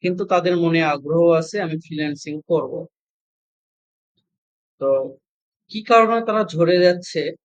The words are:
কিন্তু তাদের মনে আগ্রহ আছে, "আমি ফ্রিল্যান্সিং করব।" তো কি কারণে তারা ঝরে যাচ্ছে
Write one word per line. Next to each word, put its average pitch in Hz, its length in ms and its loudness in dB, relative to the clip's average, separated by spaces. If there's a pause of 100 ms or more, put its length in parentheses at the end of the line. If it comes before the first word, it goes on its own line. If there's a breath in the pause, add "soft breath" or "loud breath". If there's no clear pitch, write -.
কিন্তু 180 240 -4
তাদের 180 320 0
মনে 165 260 2
আগ্রহ 151 480 0
আছে, 160 300 -2
"আমি 160 160 -6
ফ্রিল্যান্সিং 151 720 -8
করব।" 131 380 -4 (1900)
তো 135 380 -2 (500)
কি 214 160 -12
কারণে 226 420 4
তারা 220 200 0
ঝরে 170 340 2
যাচ্ছে 175 520 0 (140)